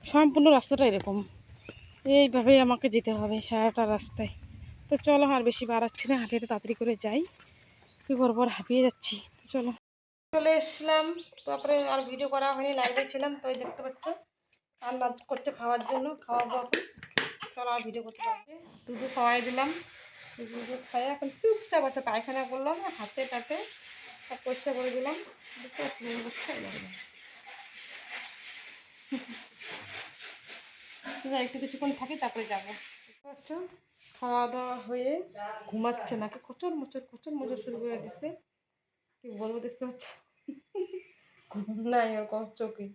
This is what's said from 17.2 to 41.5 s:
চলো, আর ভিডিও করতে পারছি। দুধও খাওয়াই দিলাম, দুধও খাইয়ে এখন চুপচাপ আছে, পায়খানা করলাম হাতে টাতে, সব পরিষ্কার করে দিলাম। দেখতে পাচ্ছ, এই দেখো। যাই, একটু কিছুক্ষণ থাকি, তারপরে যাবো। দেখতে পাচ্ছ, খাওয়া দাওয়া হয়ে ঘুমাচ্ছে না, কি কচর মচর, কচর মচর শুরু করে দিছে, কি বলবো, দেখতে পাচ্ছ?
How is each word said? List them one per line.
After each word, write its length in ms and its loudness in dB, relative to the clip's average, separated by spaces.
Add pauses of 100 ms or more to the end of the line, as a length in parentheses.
চলো, 140 -4
আর 120 0
ভিডিও 220 -6
করতে 220 -14
পারছি। 280 -6 (340)
দুধও 280 -6
খাওয়াই 260 4
দিলাম, 320 0 (640)
দুধও 400 -10 (140)
খাইয়ে 160 0
এখন 220 -4
চুপচাপ 540 2
আছে, 180 -2
পায়খানা 420 -2
করলাম 380 -2 (160)
হাতে 280 -6
টাতে, 320 -6 (720)
সব 60 -8 (100)
পরিষ্কার 280 -2
করে 180 -2
দিলাম। 240 -2 (480)
দেখতে 200 -10
পাচ্ছ, 180 -8
এই 560 -8
দেখো। 300 -10 (4000)
যাই, 160 0
একটু 140 -8
কিছুক্ষণ 320 -4
থাকি, 240 -6
তারপরে 300 -4
যাবো। 260 -6 (360)
দেখতে 160 -20
পাচ্ছ, 240 -20 (720)
খাওয়া 280 2
দাওয়া 280 -6
হয়ে 480 -2 (440)
ঘুমাচ্ছে 500 -4
না, 100 -6
কি 160 -14
কচর 320 -6
মচর, 260 -8 (100)
কচর 200 -14
মচর 260 -4
শুরু 220 -10
করে 180 -6
দিছে, 300 -10 (960)
কি 40 -14 (100)
বলবো, 220 -6
দেখতে 260 -8
পাচ্ছ? 180 -12 (1500)